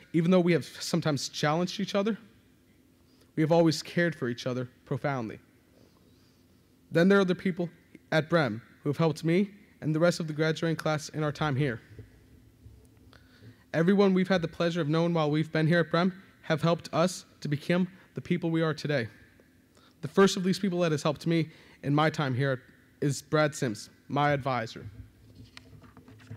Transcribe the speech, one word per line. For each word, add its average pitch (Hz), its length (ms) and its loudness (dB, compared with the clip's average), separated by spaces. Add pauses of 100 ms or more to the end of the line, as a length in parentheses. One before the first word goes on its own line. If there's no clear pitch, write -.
(120)
even 165 200 2
though 185 80 6
we 175 120 2
have 143 140 2
sometimes - 640 -4
challenged 170 500 -2
each 196 160 -6
other, 202 220 0 (1200)
we 156 60 2
have 156 100 2
always 165 280 4
cared 170 320 0
for - 140 -6
each 120 200 -6
other 123 200 -6 (160)
profoundly. 127 560 -6 (1500)
Then 165 160 6
there 196 120 6
are 196 60 4
the 180 100 0
people 175 340 -4 (420)
at 156 180 0
Brem 131 300 0 (240)
who 147 60 -2
have 143 80 -4
helped 160 260 0
me 175 280 0 (280)
and 156 160 -2
the 156 40 0
rest 170 200 2
of 165 80 -6
the 156 60 -8
graduating 160 420 -2
class 156 340 -4
in 156 140 -6
our 147 80 -2
time 151 240 -2
here. 123 240 -2 (1900)
Everyone 190 400 4
we've 185 140 2
had 190 140 2
the 165 60 -4
pleasure 170 340 -2
of 147 80 -2
knowing 170 240 2
while 156 180 2
we've 156 220 -2
been 156 140 2
here 170 120 4
at 160 120 0
Brem 180 200 2 (300)
have 160 200 -2
helped 170 300 0
us 175 320 0 (160)
to - 80 -10
become 175 400 0 (280)
the 135 60 -8
people 170 280 -2
we 165 140 0
are 156 100 0
today. 143 340 -2 (960)
The 147 80 -8
first 196 260 4
of 190 80 -4
these 185 160 0
people 175 200 -2
that 170 120 2
has 147 120 -2
helped 156 240 -2
me 165 200 2 (360)
in 143 120 0
my 151 140 4
time 151 240 -2
here 131 300 -2 (360)
is 143 220 -2
Brad 151 340 0
Sims, 110 340 -6 (200)
my 147 240 2
advisor. 127 520 -6 (1500)